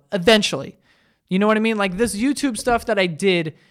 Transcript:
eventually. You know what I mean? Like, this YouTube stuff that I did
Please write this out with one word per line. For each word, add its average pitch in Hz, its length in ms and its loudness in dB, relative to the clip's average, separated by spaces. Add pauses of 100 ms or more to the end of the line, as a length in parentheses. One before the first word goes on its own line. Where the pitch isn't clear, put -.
(120)
eventually. 202 680 0 (480)
You 185 120 0
know 208 80 4
what 214 100 4
I 214 40 0
mean? 220 160 0
Like, 196 200 -2
this 220 180 0
YouTube 254 420 -2
stuff 233 280 -2
that 214 140 0
I 185 80 2
did 170 480 -2 (160)